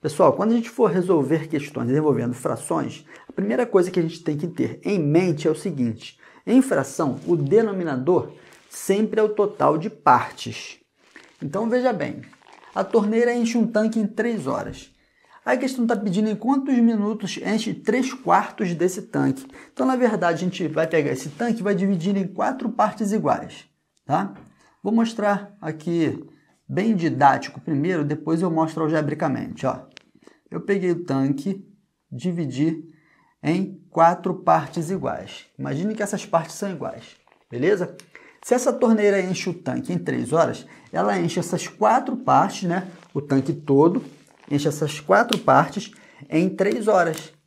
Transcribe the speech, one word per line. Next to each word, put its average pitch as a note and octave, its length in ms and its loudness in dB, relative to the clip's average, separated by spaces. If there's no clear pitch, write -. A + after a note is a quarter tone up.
Pessoal, C#3+ 320 4
quando G#3+ 180 0
a A#3 40 2
gente A3+ 120 -2
for A3 220 2
resolver E3 580 0
questões B2 400 -4
envolvendo B2+ 460 2
frações, - 720 -6
a - 60 -20
primeira G#3+ 320 -2
coisa F#3 260 4
que F#3 80 0
a F3 40 2
gente D#3+ 200 -4
tem D3+ 140 -2
que D#3 120 -6
ter B2+ 360 -4
em G3+ 140 0
mente D#3+ 500 2
é - 20 2
o D#3 60 0
seguinte. C3 640 -6
Em A#3 140 6
fração, C#3+ 640 0
o F3 100 2
denominador E3+ 960 2
sempre G#3 500 -2
é G#3+ 40 4
o G#3 80 4
total D#3+ 480 2
de E3 100 -4
partes. - 880 0
Então, F#3+ 300 -2
veja B3 200 2
bem, D#3 300 -4
a G3 100 0
torneira A3+ 480 2
enche A#3+ 240 0
um A3+ 100 4
tanque A3 320 0
em G#3+ 80 0
três A3 400 -2
horas. - 460 -8
A B3+ 120 2
questão C4 300 -2
tá A#3 100 2
pedindo G#3 320 0
em G#3 80 -2
quantos C4+ 400 0
minutos A3 680 2
enche G#3 300 -2
três B3 400 0
quartos F3+ 640 0
desse F3+ 260 -2
tanque. C3+ 460 -2
Então, C4 140 -2
na C4 100 2
verdade, F#3 480 2
a - 20 2
gente E3+ 220 -4
vai D#3+ 180 0
pegar D3 240 2
esse C3+ 200 -6
tanque A#3 300 -4
e - 20 -6
vai G3+ 120 0
dividir F#3+ 440 0
em F#3 100 -2
quatro A#3+ 400 -4
partes G#3 440 -2
iguais, D3 520 -2
tá? D#3 300 -2
Vou G#3 100 -2
mostrar G#3 680 0
aqui D#3+ 640 -2
bem G3 260 0
didático C#3 680 2
primeiro, D#3 420 0
depois D3+ 380 -2
eu F#3 80 0
mostro D#3+ 320 0
algebricamente, D3+ 840 -2
ó. - 220 -2
Eu E3+ 100 -8
peguei F#3 300 0
o E3+ 120 0
tanque, C#3 640 -2
dividi D#3 720 -2
em F#3 460 -2
quatro F3 460 2
partes D#3+ 560 0
iguais. C3 560 -8
Imagine C#3 360 -4
que G#3+ 80 -6
essas G3+ 240 -6
partes E3 300 -2
são G3+ 140 -6
iguais, C#3 460 -12
beleza? E3+ 460 0
Se - 80 2
essa B3+ 180 2
torneira A3 480 4
enche F#3 300 -2
o F3 60 -4
tanque B2+ 400 -6
em E3+ 40 0
três B2 320 -4
horas, D3+ 360 0
ela G3 260 0
enche E3+ 220 -2
essas E3+ 260 -4
quatro A#3 520 0
partes, D#3 500 2
né? F3+ 180 -2
O C#3 80 -4
tanque C3+ 320 0
todo, D#3 500 4
enche C#3+ 160 0
essas D3 320 -4
quatro A3 380 4
partes D3 560 2
em E3+ 180 2
três G3+ 400 0
horas E3+ 460 2